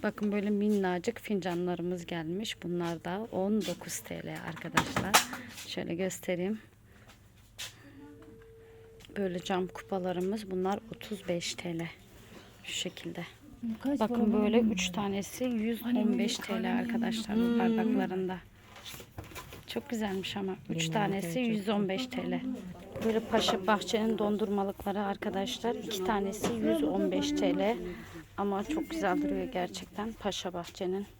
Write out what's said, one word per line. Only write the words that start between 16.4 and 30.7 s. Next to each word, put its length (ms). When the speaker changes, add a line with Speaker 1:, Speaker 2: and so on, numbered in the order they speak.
Speaker 1:
L 160
arkadaşlar 580
bu 220
bardaklarında. 760
Çok 220
güzelmiş 480
ama. 180
Üç 140
Speaker 3:
Limon 100
Speaker 1:
tanesi 400
Speaker 3:
çok 140
Speaker 1:
yüz 220
on 200
beş 180
T 240
L. 100
Böyle 140
Paşa 480
Bahçe'nin 500
dondurmalıkları 840
arkadaşlar. 760
İki 280
tanesi 500
yüz 300
on 280
beş 180
T 280
L. 200
Ama 260
çok 260
güzel 320
duruyor 300
gerçekten 640
Paşa 400
Bahçe'nin. 520